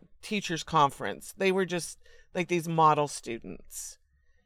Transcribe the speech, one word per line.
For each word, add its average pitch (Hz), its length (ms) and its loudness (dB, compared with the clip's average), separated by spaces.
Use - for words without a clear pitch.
teachers' 180 420 -6
conference, - 720 0
they 190 140 4
were 190 140 2
just, 170 320 -4
like, 180 140 -2
these 170 180 0
model 156 400 6
students. - 880 -12